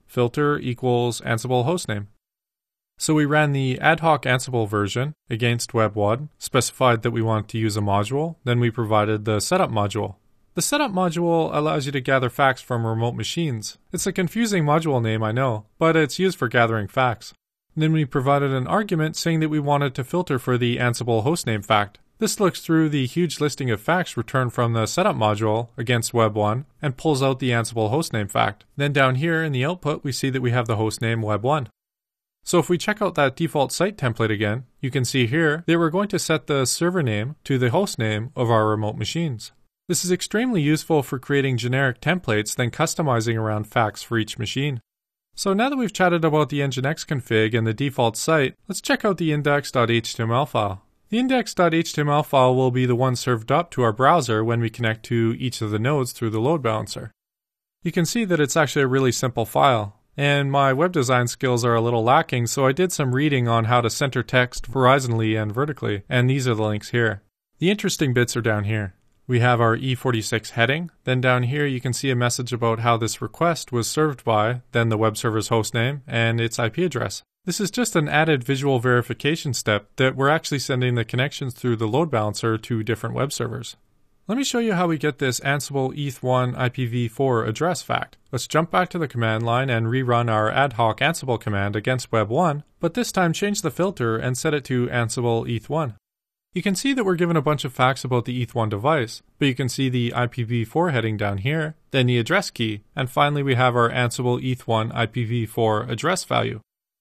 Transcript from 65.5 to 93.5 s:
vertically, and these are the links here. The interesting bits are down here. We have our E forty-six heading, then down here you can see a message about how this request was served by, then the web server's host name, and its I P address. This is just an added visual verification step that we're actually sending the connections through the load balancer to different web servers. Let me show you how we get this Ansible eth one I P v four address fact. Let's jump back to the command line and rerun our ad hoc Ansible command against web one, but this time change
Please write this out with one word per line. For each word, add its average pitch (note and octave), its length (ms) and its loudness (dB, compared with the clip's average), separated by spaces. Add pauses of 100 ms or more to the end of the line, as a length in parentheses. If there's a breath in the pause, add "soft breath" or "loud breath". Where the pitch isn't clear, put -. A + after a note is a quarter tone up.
vertically, A2+ 600 -4
and B2 180 4
these C3 180 0
are A#2+ 80 2
the G#2+ 80 -2
links G#2+ 280 -4
here. A2+ 320 0 (360)
The E3 120 2
interesting F3+ 420 0
bits B2 240 0
are A#2+ 60 -2
down G#2+ 220 0
here. G#2 280 -4 (340)
We B2 140 2
have A#2+ 220 4
our A2+ 140 4
E C3 180 -2
forty-six A#2 560 -4
heading, C#3 400 0 (140)
then B2+ 180 0
down B2 220 2
here C#3+ 200 -2
you C3 160 -4
can B2 140 -4
see C3+ 160 -2
a B2+ 60 0
message A#2+ 360 -2
about A2+ 280 0
how A#2 180 2
this A2 240 -4
request D#3+ 500 -2
was A#2 160 0
served D3+ 360 -2
by, A2+ 360 2 (120)
then A#2 180 2
the G#2+ 80 2
web A2 180 2
server's A2 320 -2
host A2+ 240 0
name, B2+ 340 -2
and A2+ 320 0
its A#2 200 -2
I A#2 100 0
P E3 160 -2
address. A#2 380 -4 (220)
This F#3 160 -4
is G3+ 100 -2
just - 240 -2
an D3+ 140 2
added D3 360 2
visual C3+ 340 0
verification B2 760 0
step G#2 420 -2
that C3 200 2
we're C3+ 120 2
actually D3+ 300 0
sending B2+ 380 0
the A#2 80 0
connections B2+ 500 -4
through A#2+ 220 -2
the A2+ 120 -2
load D3 220 0
balancer A2 480 -2
to A2 240 -4
different A#2 320 -4
web C3 180 -2
servers. A#2+ 440 -8 (500)
Let G#3+ 100 -2
me C#4 80 -2
show B3+ 140 -2
you A3+ 160 0
how F3 120 2
we E3 120 0
get D3 200 -2
this C3 220 -2
Ansible C#3 560 -2
eth C#3+ 260 -8
one B2+ 340 0
I B2+ 140 0
P B2+ 160 -4
v A#2+ 200 -2
four A#2+ 380 0
address D3+ 380 -2
fact. - 340 -4 (160)
Let's B2+ 140 -4
jump E3 240 0
back F#3 200 0
to F3+ 80 -6
the D#3 100 -2
command A2+ 360 0
line A#2+ 240 0
and A2+ 200 0
rerun A#2+ 420 2
our G#2+ 200 2
ad C3+ 240 2
hoc A2 260 0
Ansible C3+ 400 0
command G2+ 360 -2
against B2+ 360 -2
web G#2+ 180 2
one, D3 340 0 (160)
but E3+ 140 -2
this A#3+ 180 -2
time F3 220 2
change G3+ 260 -2